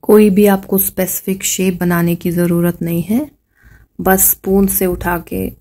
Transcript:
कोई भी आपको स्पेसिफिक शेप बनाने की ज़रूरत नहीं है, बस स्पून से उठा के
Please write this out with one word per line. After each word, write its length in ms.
कोई 260
भी 160
आपको 320
स्पेसिफिक 640
शेप 360
बनाने 360
की 160
ज़रूरत 500
नहीं 220
है, 260
बस 300
स्पून 380
से 160
उठा 320
के 220